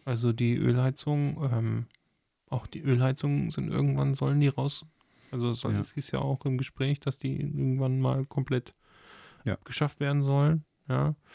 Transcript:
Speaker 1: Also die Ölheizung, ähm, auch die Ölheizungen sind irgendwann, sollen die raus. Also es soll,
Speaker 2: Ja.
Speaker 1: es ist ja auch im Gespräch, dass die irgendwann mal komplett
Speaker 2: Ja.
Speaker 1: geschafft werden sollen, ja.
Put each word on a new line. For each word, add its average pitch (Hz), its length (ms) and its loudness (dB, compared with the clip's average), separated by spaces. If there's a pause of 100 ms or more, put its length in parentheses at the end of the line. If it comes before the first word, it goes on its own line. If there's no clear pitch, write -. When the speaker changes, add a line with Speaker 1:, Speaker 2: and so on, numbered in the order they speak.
Speaker 1:
Also 120 280 0
die 120 220 2
Ölheizung, 135 840 0 (140)
ähm, 113 340 -2 (640)
auch - 180 -4
die - 140 -10
Ölheizungen 139 680 0
sind - 180 -4
irgendwann, 139 440 2
sollen 135 260 2
die 143 80 6
raus. 135 380 -2 (460)
Also 120 180 -2
es 117 100 -2
soll, - 140 -2
Speaker 2:
Ja. 101 80 2
Speaker 1:
es - 100 -6
ist - 200 -8
ja 131 80 -2
auch 139 260 -2
im 131 120 0
Gespräch, 135 440 -2
dass - 180 -4
die 135 220 -4
irgendwann 135 580 0
mal 131 260 0
komplett 131 480 -2 (720)
Speaker 2:
Ja. 101 220 -2
Speaker 1:
geschafft - 340 -2
werden 143 240 2
sollen, 147 400 4 (240)
ja. 139 280 0 (200)